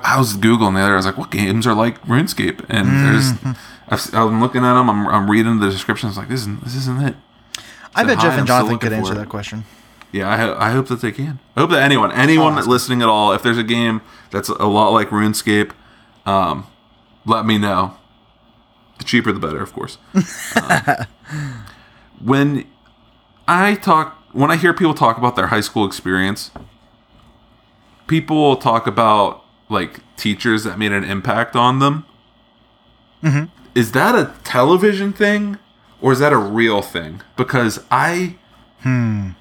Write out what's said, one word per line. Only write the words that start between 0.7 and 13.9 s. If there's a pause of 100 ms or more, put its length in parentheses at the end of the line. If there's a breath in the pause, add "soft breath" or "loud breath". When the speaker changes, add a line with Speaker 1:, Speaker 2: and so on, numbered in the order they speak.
Speaker 1:
the
other,
I
was
like,
"What
games
are
like
RuneScape?"
And
there's,
Speaker 2:
Mm-hmm. (380 loud breath)
Speaker 1:
I've
s-,
I'm
looking
at
'em,
I'm,
I'm
reading
the
descriptions,
like,
"This
isn't,
this
isn't
it." (800 loud breath)
Speaker 2:
I
Speaker 1:
So
Speaker 2:
bet
Jeff
Speaker 1:
hi,
Speaker 2:
and
Speaker 1:
I'm
still (100)
Speaker 2:
Jonathan
Speaker 1:
looking
Speaker 2:
could
answer
Speaker 1:
for
Speaker 2:
that
Speaker 1:
it.
Speaker 2:
question. (460 loud breath)
Speaker 1:
Yeah,
I
ho-,
I
hope
that
they
can. (160)
I
hope
that
anyone,
anyone
Speaker 2:
Oh,
Speaker 1:
that's
Speaker 2:
awesome.
Speaker 1:
listening
at
all,
if
there's
a
game (300 loud breath)